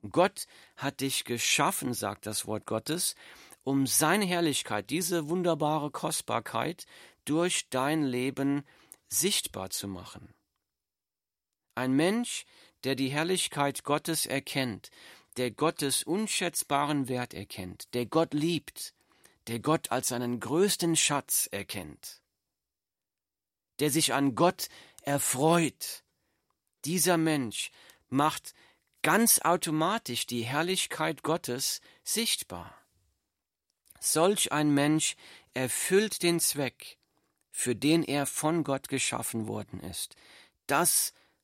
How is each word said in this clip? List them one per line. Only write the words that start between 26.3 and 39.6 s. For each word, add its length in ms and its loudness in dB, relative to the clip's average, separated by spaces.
dieser 320 4
Mensch 520 0
macht 460 0
ganz 380 6
automatisch 840 0
die 160 -4
Herrlichkeit 800 -2
Gottes 580 -2
sichtbar. 720 -4
Solch 540 2
ein 200 4
Mensch 440 2
erfüllt 680 0
den 180 2
Zweck, 580 -4
für 260 -2
den 260 4
er 240 0
von 380 0
Gott 240 -2
geschaffen 580 -2
worden 340 -8